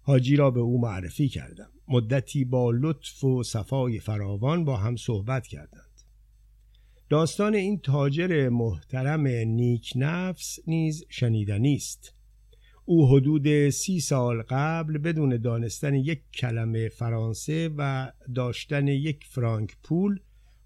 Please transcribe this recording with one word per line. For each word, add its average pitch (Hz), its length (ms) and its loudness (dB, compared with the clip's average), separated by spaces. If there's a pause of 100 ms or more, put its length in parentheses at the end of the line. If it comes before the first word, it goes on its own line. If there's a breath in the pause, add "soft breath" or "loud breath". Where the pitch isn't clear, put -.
حاجی 131 340 4
را 143 160 6
به 120 80 0
او 120 220 2
معرفی 104 480 -2
کردم. 76 400 -12 (180)
مدتی 127 580 0
با 123 260 0
لطف 139 520 -4
و 131 200 2
صفای 117 560 -4
فراوان 107 680 -2
با 135 120 -2
هم 110 180 -2
صحبت 117 520 -4
کردند. - 540 -20 (1080)
داستان 165 460 2
این 196 240 0
تاجر 143 720 0
محترم 127 760 -2
نیک 117 680 0
نفس 170 720 -4
نیز 160 420 -2
شنیدنی 110 680 0
است. - 380 -12 (720 soft breath)
او 165 220 6
حدود 143 600 6
سی 175 300 -2
سال 123 500 0
قبل 156 480 -2
بدون 151 400 0
دانستن 117 580 -2
یک 139 260 0 (120)
کلمهٔ 113 560 -2
فرانسه 117 880 -4
و 135 340 -4 (240)
داشتن 127 520 -2
یک 143 380 -2
فرانک 113 580 -2
پول، 190 360 0 (460)